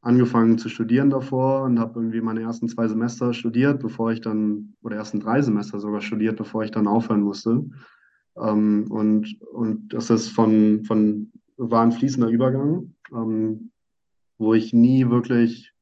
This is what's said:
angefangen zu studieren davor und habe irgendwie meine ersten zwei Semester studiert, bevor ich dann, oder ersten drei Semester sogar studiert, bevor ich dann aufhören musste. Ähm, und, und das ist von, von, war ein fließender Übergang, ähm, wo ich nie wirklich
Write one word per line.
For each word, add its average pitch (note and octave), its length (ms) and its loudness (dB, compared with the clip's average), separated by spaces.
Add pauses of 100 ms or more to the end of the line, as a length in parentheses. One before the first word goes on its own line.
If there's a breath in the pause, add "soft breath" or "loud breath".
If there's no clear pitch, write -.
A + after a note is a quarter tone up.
angefangen A#2 560 4
zu A2 120 -6
studieren A#2+ 400 2
davor C3+ 540 0
und B2 160 2
habe A#2 200 -4
irgendwie A2+ 220 -4
meine A2+ 200 -4
ersten A2+ 260 -6
zwei A2+ 200 -2
Semester A#2 460 -2
studiert, B2+ 460 0
bevor A2+ 320 -4
ich A2+ 100 -4
dann, G#2+ 600 -4
oder G#2+ 140 -8
ersten G#2+ 240 -6
drei A#2 220 0
Semester G#2 380 -2
sogar G#2 220 -4
studiert, A2 360 -2
bevor A2 260 -6
ich G#2+ 80 -6
dann G#2 160 0
aufhören G#2+ 340 0
musste. A2+ 440 -2 (720 loud breath)
Ähm, G#2+ 520 0
und, G#2+ 500 0 (140)
und A2 400 -6
das A#2 160 -6
ist A2 200 2
von, G#2+ 540 4
von, G#2+ 480 0 (260)
war A#2 260 2
ein A#2 80 4
fließender B2+ 380 0
Übergang, C3 640 0 (180)
ähm, A2 600 -4 (680)
wo A2 160 2
ich A2 200 2
nie B2 360 6
wirklich A#2 720 0